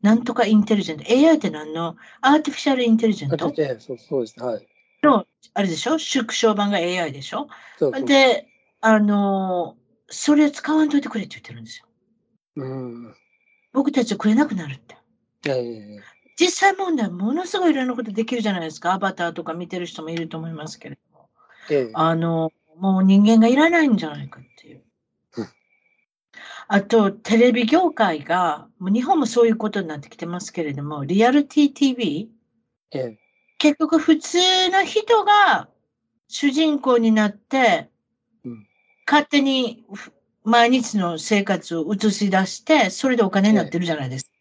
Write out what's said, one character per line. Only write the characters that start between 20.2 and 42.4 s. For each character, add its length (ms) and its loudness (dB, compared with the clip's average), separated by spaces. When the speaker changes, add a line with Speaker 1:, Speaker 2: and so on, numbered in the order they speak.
Speaker 1:
と 100 -12
思 100 -10
い 60 -12
ま 140 -14
す 120 -18
け 100 -20
れ 60 -16
ど 60 -20
も。 120 -20
Speaker 2:
え 120 0
え。 120 -6
Speaker 1:
あ 220 0
の、 360 -2
も 220 0
う 40 2
人 200 6
間 160 6
が 80 6
い 80 4
ら 140 4
な 140 2
い 40 2
ん 100 2
じ 80 -6
ゃ 40 -8
な 140 -12
い 60 -16
か 100 -20
っ 40 -20
て 100 -20
い 80 -20
う。 80 -20
Speaker 2:
う 60 -8
ん。 40 -10
Speaker 1:
あ 140 2
と、 300 2
テ 260 -2
レ 140 6
ビ 140 0
業 260 2
界 320 -2
が、 440 -2
も 100 -6
う 40 2
日 100 0
本 160 2
も 80 0
そ 160 2
う 40 6
い 40 2
う 40 2
こ 140 -4
と 120 -4
に 60 -8
な 100 -12
っ 20 -12
て 100 -20
き 80 -20
て 80 -10
ま 160 -8
す 100 -16
け 120 -6
れ 100 -6
ど 100 -10
も、 220 -10
リ 200 2
ア 40 6
リ 160 2
テ 200 0
ィ 80 -2
テ 120 -2
ィ 60 2
ー 40 -6
ブ 60 -8
イ？ 280 -6
Speaker 2:
え 80 -8
え。 200 -10
Speaker 1:
結 160 2
局、 240 0
普 180 4
通 220 -4
の 120 2
人 400 0
が 460 4
主 220 0
人 300 2
公 180 2
に 140 4
な 160 4
っ 60 -2
て、 560 0
Speaker 2:
う 60 -12
ん。 180 -18
Speaker 1:
勝 220 2
手 140 2
に 520 -2
ふ-、 180 -18
毎 260 4
日 260 -2
の 220 -2
生 240 0
活 320 -4
を 180 -4
映 160 0
し 220 -2
出 140 2